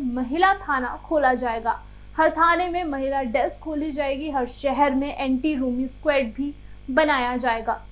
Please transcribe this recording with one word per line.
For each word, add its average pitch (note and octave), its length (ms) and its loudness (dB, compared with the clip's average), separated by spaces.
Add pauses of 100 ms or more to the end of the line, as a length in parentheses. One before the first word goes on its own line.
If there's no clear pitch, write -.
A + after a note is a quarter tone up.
(140)
महिला C#4+ 440 2
थाना C4 460 -2
खोला C#4 300 4
जाएगा। A#3 460 -2 (360)
हर D#4+ 160 4
थाने E4+ 360 4
में F4 160 -2
महिला C4+ 380 -2
डेस्क C4 380 0
खोली D#4 320 -4
जाएगी। C#4 380 -2
हर C4+ 180 0
शहर C4+ 460 2
में C#4 220 0
एंटी C4+ 400 0
रूमी B3+ 320 0
स्क्वाड C4+ 440 0
भी C#4+ 220 -4 (360)
बनाया B3+ 460 2
जाएगा। A3+ 440 0 (120)